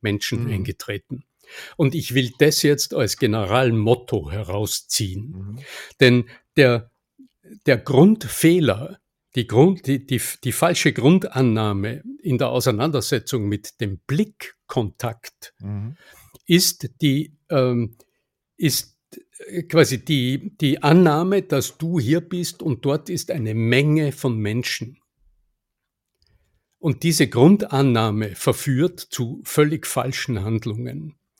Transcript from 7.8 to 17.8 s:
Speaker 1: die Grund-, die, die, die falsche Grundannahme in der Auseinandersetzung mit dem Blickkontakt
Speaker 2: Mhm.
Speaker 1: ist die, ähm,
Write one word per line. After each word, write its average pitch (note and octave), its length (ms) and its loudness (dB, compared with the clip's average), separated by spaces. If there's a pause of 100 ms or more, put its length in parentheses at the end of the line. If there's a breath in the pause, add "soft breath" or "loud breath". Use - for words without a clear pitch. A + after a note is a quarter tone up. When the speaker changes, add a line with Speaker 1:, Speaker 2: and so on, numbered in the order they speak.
Speaker 1:
die A#2+ 100 -2
Grund-, E3 400 4
die, C3 200 -2
die, B2 140 -2 (240)
die B2 80 -2
falsche E3 400 0
Grundannahme A2+ 1120 0 (180)
in C#3 160 -2
der B2 140 -2
Auseinandersetzung B2 1000 -2
mit - 320 -8
dem G2 260 -6
Blickkontakt - 1500 -6
Speaker 2:
Mhm. G#2 360 -10 (500 soft breath)
Speaker 1:
ist F3 440 2 (100)
die, C#3+ 320 0 (160)
ähm, B2 480 0 (640)